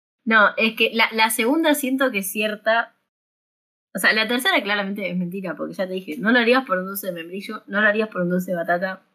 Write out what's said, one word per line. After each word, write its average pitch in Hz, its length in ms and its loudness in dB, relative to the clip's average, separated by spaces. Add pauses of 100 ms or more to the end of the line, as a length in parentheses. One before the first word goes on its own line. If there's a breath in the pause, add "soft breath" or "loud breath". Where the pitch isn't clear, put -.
(240)
no, 220 320 6
es 220 200 0
que 220 180 2
la, 226 180 2
la 220 180 2
segunda 294 440 2
siento 269 360 0
que 202 80 -4
es 190 120 -4
cierta. 214 640 -2 (1000)
O 190 40 -8
sea, 185 140 4
la 220 160 0
tercera 285 340 0
claramente 202 460 -4
es 180 80 -6
mentira, 180 400 -4
porque 165 180 -8
ya 190 120 -4
te 185 80 -8
dije, 151 240 -8
no 196 120 0
lo 247 80 6
harías 247 260 4
por 185 140 -2
un 185 80 -6
dulce 196 220 -8
de 175 40 -4
membrillo, 185 540 -12
no 202 140 -2
lo 214 80 4
harías 214 200 0
por 185 140 -4
un 175 80 0
dulce 180 220 -2
de 180 40 -2
batata. 180 460 -2 (120)